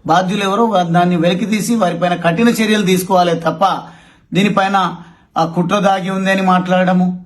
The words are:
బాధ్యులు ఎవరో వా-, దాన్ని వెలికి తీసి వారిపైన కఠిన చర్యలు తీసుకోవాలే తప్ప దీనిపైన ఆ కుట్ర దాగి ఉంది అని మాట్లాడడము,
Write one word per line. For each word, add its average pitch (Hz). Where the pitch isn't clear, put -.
బాధ్యులు 185
ఎవరో 202
వా-, 180
దాన్ని 175
వెలికి 175
తీసి 214
వారిపైన 175
కఠిన 175
చర్యలు 214
తీసుకోవాలే 180
తప్ప 160
దీనిపైన 190
ఆ 165
కుట్ర 175
దాగి 190
ఉంది 190
అని 190
మాట్లాడడము, 180